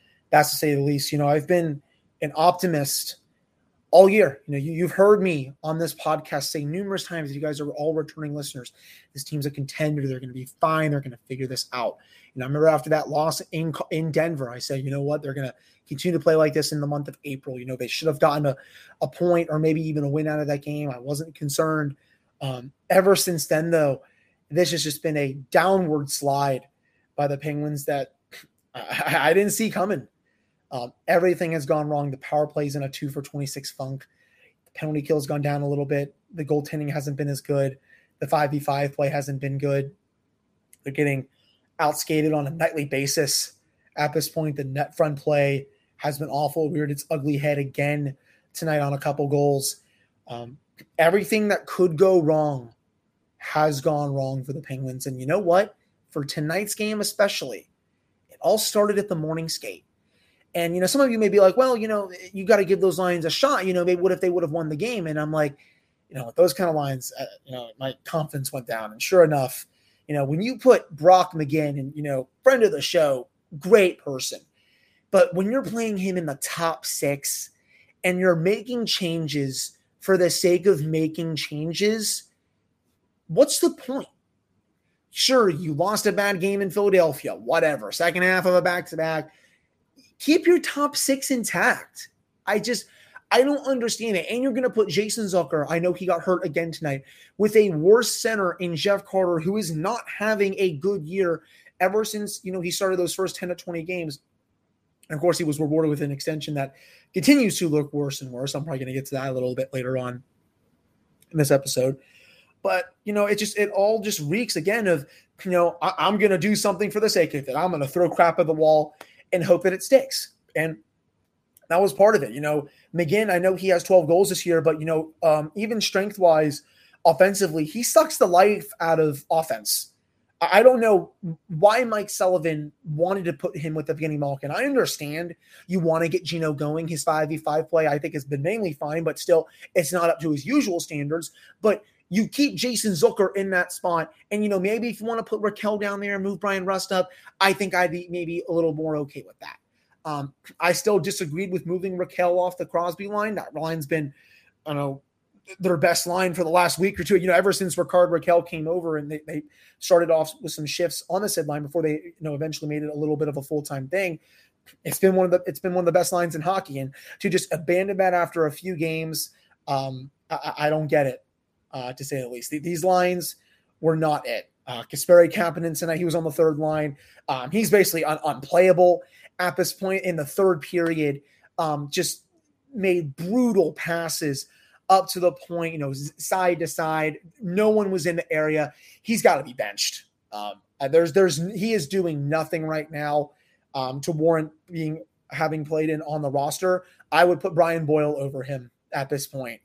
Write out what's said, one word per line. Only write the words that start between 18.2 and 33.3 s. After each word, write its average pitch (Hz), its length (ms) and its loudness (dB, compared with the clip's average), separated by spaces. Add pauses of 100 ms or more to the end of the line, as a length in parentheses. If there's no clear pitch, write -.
gotten 151 240 2
a, 135 100 2 (460)
a 135 80 -2
point 170 420 0
or 156 80 0
maybe 160 260 2
even 151 200 -4
a 139 40 -2
win 151 200 -2
out 151 100 -2
of 147 80 -4
that 143 140 -2
game. 147 280 -8
I 123 100 -10
wasn't 143 360 -8
concerned. 151 600 -2 (420)
Um, 131 320 -10 (180)
ever 190 280 6
since 170 300 -2
then, 165 240 0
though, 147 320 2 (460)
this 160 220 2
has 151 140 -2
just 147 180 -6
been 156 140 -2
a 139 160 -2 (180)
downward 165 580 2
slide 139 600 -2 (480)
by 143 100 0
the 139 100 -2
Penguins 147 460 -6
that 139 300 -4 (180)
<laughs> - 420 -20
I, 135 320 -8
I, 147 260 2
I - 20 4
didn't 196 180 4
see 220 180 -2
coming. 180 380 -4 (680)
Um, 123 200 -10 (120)
everything 175 460 2
has 156 140 -4
gone 151 240 0
wrong. 143 220 -2
The 135 80 -10
power 151 280 -2
play 147 180 -4
is 139 120 -6
in 139 60 -4
a 135 60 -6
two 139 200 -8
for 139 120 -8
twenty-six 139 500 -10